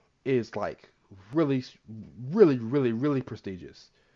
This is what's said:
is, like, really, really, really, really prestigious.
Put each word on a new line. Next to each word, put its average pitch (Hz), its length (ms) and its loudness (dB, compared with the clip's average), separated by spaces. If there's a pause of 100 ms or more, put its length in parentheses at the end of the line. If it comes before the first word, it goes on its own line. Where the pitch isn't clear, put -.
(260)
is, 123 300 -2
like, 98 340 -8 (420)
really, 139 320 0 (680)
really, 170 260 6
really, 123 340 0
really 135 300 0
prestigious. 92 680 -12 (240)